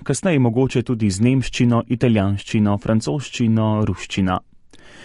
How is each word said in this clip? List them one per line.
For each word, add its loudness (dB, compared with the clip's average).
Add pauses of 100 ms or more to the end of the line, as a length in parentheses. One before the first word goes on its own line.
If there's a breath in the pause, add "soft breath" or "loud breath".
kasneje -2
mogoče 2
tudi 0
z -2
nemščino, 2
italijanščino, 0
francoščino, 0
ruščino. -2 (640 loud breath)